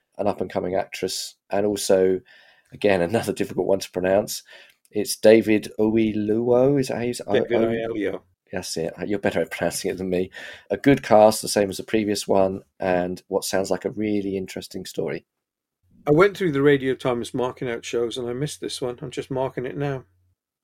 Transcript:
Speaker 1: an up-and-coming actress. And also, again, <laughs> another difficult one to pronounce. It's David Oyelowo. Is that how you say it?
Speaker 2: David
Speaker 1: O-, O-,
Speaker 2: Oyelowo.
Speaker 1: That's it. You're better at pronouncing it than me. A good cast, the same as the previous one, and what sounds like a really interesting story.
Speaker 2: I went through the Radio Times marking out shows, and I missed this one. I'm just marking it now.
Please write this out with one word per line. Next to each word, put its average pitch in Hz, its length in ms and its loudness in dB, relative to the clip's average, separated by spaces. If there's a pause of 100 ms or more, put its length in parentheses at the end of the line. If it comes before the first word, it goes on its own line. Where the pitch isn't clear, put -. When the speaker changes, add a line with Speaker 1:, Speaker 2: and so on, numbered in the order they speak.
(180)
Speaker 1:
an 101 80 -2
up-and-coming 92 500 -4
actress. - 580 -6 (160)
And 101 160 0
also, 95 540 2 (520)
again, 98 280 2
<laughs> - 20 2
another 104 300 -2
difficult 92 340 -4
one 98 140 2
to - 100 -12
pronounce. 95 520 0 (480)
It's 101 260 -4
David 107 640 6
Oyelowo. 113 1000 2
Is 131 80 -2
that - 100 -4
how 117 60 -4
you 123 100 -4
say - 140 -12
it? - 200 0
Speaker 2:
David 117 40 -4
Speaker 1:
O-, 117 120 2
O-, 113 300 -2
Speaker 2:
Oyelowo. 95 260 -4 (320)
Speaker 1:
That's 92 240 -8
it. 80 160 -4 (140)
You're 101 120 -2
better 95 220 0
at 82 100 -2
pronouncing - 400 -4
it 90 80 -6
than 92 120 -4
me. 92 200 -2 (400)
A 101 60 -2
good 139 260 2
cast, 110 400 6
the - 60 -8
same 101 220 2
as 90 80 -8
the - 60 -8
previous 104 440 -2
one, 98 340 2 (160)
and 90 500 -2
what 95 160 0
sounds 95 260 -2
like 90 140 -4
a 98 60 -2
really 101 460 -2
interesting 92 480 -10
story. - 400 -8 (840)
Speaker 2:
I 143 40 2
went 185 260 6
through 185 160 -2
the 139 100 0
Radio 131 340 4
Times 120 360 -4
marking 127 380 -4
out 117 140 -8
shows, 117 340 -4
and 120 100 -6
I 120 60 -6
missed 143 260 -8
this - 220 -8
one. 123 180 -6
I'm 135 120 -12
just - 180 -8
marking 131 340 -4
it 131 120 -8
now. 143 260 -4 (600)